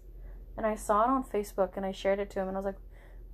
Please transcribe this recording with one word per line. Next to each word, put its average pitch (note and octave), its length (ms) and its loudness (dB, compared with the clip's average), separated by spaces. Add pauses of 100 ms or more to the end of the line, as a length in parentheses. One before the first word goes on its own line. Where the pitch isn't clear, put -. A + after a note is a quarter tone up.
(580)
And A3 80 0
I G#3+ 100 2
saw G#3+ 280 4
it B3 60 6
on C4 140 4
Facebook, G3+ 540 0
and G3 80 -2
I F#3+ 60 -2
shared G3 280 2
it G3 120 -4
to G3 80 -4
him, F#3+ 80 0
and F#3+ 100 -2
I - 20 -2
was G3 60 -2
like, G3 160 -4 (520)